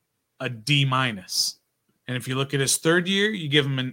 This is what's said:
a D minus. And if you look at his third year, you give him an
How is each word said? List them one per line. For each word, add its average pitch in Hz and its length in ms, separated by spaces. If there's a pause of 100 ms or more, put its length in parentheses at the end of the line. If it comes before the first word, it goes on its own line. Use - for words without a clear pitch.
(400)
a 131 80
D 135 360
minus. 127 720 (500)
And 123 100
if 120 120
you 131 80
look 139 180
at 135 60
his 131 160
third 170 320
year, 202 240
you 165 160
give 139 180
him 135 140
an 127 120